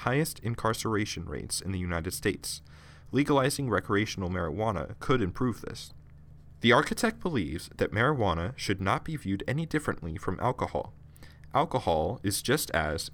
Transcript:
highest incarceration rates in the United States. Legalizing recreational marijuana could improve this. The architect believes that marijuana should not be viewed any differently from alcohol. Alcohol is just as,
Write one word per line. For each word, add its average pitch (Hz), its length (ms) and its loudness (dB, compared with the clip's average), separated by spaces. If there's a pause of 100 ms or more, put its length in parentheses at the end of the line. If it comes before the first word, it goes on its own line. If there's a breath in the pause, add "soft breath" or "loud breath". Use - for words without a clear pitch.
highest 143 320 0
incarceration 110 840 -2
rates - 360 -6
in 95 100 -4
the 95 60 -2
United 87 380 -2
States. - 480 -4 (480 loud breath)
Legalizing 139 580 2
recreational 98 600 2
marijuana 90 720 -2
could 131 220 2
improve 98 400 0
this. - 320 -10 (680)
The 117 100 8
architect 220 480 4
believes 117 580 -2
that - 140 2
marijuana 107 680 2
should 95 240 -2
not 98 240 0
be 104 120 -4
viewed 98 300 -2
any 160 200 0
differently 87 500 -2
from - 220 -4
alcohol. - 540 -2 (600 loud breath)
Alcohol 110 680 2
is 101 200 0
just - 300 2
as, 78 420 0